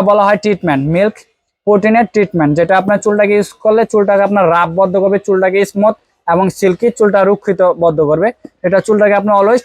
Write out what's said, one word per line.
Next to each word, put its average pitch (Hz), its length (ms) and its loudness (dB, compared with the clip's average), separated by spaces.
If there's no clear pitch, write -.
বলা 208 180 2
হয় 208 180 0
ট্রিটমেন্ট, 170 400 -2
মিল্ক 208 200 -2
প্রোটিনের 214 480 2
ট্রিটমেন্ট, 170 440 0
যেটা 175 220 2
আপনার 196 240 0
চুলটাকে 208 340 0
ইউজ 202 120 -4
করলে 220 180 2
চুলটাকে 202 360 0
আপনার 202 160 0
রাফ 170 140 0
বদ্ধ 190 240 0
করবে, 196 240 0
চুলটাকে 190 320 0
স্মুথ 208 220 0
এবং 185 120 2
সিল্কি, 196 300 -2
চুলটা 202 220 2
রুক্ষিত 196 300 -4
বদ্ধ 165 160 0
করবে, 165 180 0
এটা 185 200 0
চুলটাকে 208 340 2
আপনার 208 200 -2
always 226 240 2